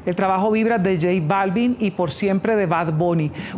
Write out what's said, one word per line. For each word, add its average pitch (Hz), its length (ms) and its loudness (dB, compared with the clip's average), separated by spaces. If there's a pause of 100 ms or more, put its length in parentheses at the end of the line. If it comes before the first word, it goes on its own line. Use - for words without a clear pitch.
el 175 120 -2
trabajo 190 340 2
Vibras 220 320 2
de 190 140 2
J 175 280 0
Balvin 196 540 0
y 202 140 -2
Por 175 180 -2
Siempre 202 460 0
de 196 100 2
Bad 165 280 0
Bunny. 165 360 0 (280)